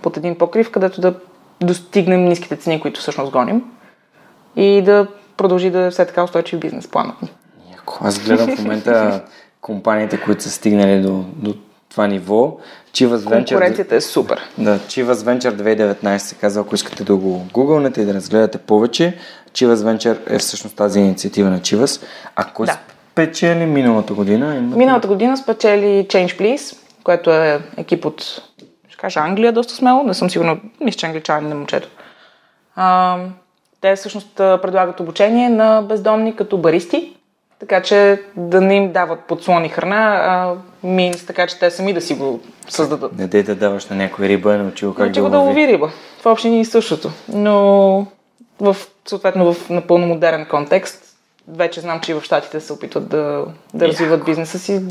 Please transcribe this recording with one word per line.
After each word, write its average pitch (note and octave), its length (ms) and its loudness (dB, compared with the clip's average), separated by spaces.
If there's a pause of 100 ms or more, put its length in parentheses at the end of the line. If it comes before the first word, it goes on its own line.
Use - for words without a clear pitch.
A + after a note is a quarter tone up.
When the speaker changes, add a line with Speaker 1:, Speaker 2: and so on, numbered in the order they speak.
Speaker 1:
под E3 140 -4
един E3+ 220 -6
покрив, G3 320 0
където F#3+ 300 -2
да F3+ 140 2 (460)
достигнем F3+ 640 2
ниските F3 320 0
цени, D#3+ 240 -4
които D#3 200 -8
всъщност C#3 320 -6
гоним, C#3 320 0 (920)
и G3+ 260 4
да G3+ 240 6 (300)
продължи F#3 340 0
да F3+ 100 0
е F#3 100 0
все F3+ 140 0
така F3 200 -2
устойчив E3+ 340 -4
бизнес D#3 300 -10
планът - 340 -4
ни. - 100 -12 (400)
Speaker 2:
Яко. - 280 -16
Аз G#2 180 -2
гледам A#2+ 380 0
в - 20 -10
момента G#2+ 640 0 (200)
Speaker 1:
<laughs> - 180 -20
Speaker 2:
компаниите, G#2+ 600 -2
които - 220 -2
са - 80 -10
стигнали G2+ 520 2
до, F#2+ 220 -2 (120)
до G#2 180 -6 (360)
това G#2+ 160 0
ниво. G2+ 500 0 (360)
Chivas A#2+ 240 2
Venture G#2+ 320 0
Speaker 1:
Конкуренцията D3 480 0
е A2 40 4
супер. - 400 -2 (180)
Speaker 2:
Да, G#2 200 2
Chivas B2 340 -2
Venture B2 400 0
две G#2 120 -8
хиляди A2 120 2
деветнайсет G2+ 520 0
се - 60 -16
казва, G#2 280 -2
ако G2+ 120 -6
искате - 300 -8
да G2 120 2
го F#2 360 -2
гугълнете C#3 480 0
и G#2+ 40 2
да G2+ 100 -2
разгледате G#2+ 440 0
повече. A#2+ 600 0 (340)
Chivas A#2+ 220 4
Venture A2 520 0
е A2+ 120 -2
всъщност - 380 -8
тази G2+ 240 0
инициатива G2 500 0
на F2+ 100 -2
Chivas. G#2+ 420 0 (340)
А - 80 -2
кой F3 220 -6
Speaker 1:
Да. E3 120 -2 (340)
Speaker 2:
спечели E3 540 0
миналата A#2+ 480 2
година? G#2+ 420 0
Имате B3 220 -2
Speaker 1:
Миналата B3 300 4
година A3 280 2
спечели G#3 680 2
Change F#3 240 2
Please, A#3+ 460 -4 (280)
което E3+ 280 2
е D#3 280 2 (160)
екип E3+ 280 -4
от, - 380 -8 (460)
ще - 80 -20
кажа, F#3 240 -6
Англия, G3 320 2
доста A#3 220 -2
смело. B3+ 280 4
Не G#3+ 120 0
съм F3+ 160 0
сигурна, E3 260 0 (240)
мисля, B3+ 180 -2
че - 80 -6
англичанин D#3 440 -4
е D3+ 40 -6
момчето. - 340 -6 (880)
А, F#3 420 2 (600)
те F#3+ 160 2
всъщност, G3+ 440 -12
а, F#3+ 220 4
предлагат F#3 380 0
обучение G#3+ 480 2
на A3 340 4
бездомни A3 540 0
като G3 220 -2
баристи, E3+ 540 0 (480)
така G3 220 0
че G3+ 400 4 (140)
да F3 240 2
не F#3+ 140 4
им G3 180 2
дават E3 280 -2
подслон E3+ 440 0
и D#3 40 -6
храна, G3+ 540 0
а F3+ 320 0 (320)
means, F3+ 400 0
така F3+ 200 -2
че F3 120 -14
те F3 120 2
сами F#3+ 220 -4
да F3 80 -2
си D#3 140 -6
го C3 260 -4 (280)
създадат. C#3+ 500 -4
Speaker 2:
Не F#2+ 80 -4
дей G2+ 160 4
да G2+ 120 -2
даваш G2 320 -2
на G2 100 -8
някой G2 320 -2
риба, G2+ 260 4
е G#2 40 2
научил G2 320 -4
как - 80 -10
Speaker 1:
Научи G2 140 0
Speaker 2:
да C#3 100 0
Speaker 1:
го - 60 2
да C#4+ 100 4
Speaker 2:
лови. C#4 120 4
Speaker 1:
лови D4 160 2
риба. D#3+ 240 2 (280)
Това A#3 120 2
въобще A3+ 200 2
не A3+ 100 4
е A3+ 40 2
същото. A3 460 0 (180)
Но G3+ 800 4 (540)
в, G3+ 160 2 (300)
съответно F#3 480 0
в F3 160 -10
напълно F3 360 2
модерен D#3+ 400 0
контекст, D3+ 560 -2 (460)
вече E3 320 -6
знам, E3 200 -6
че E3 120 -10
и - 20 -2
в D3+ 100 -6
Щатите D#3 360 -4
се D3+ 120 -16
опитват - 360 -10
да, D3 360 -4 (300)
да D#3+ 100 0
Speaker 2:
Яко. D#3+ 80 2
Speaker 1:
развиват D#3+ 320 -2
бизнеса E3 340 -4
си. F#3+ 320 -4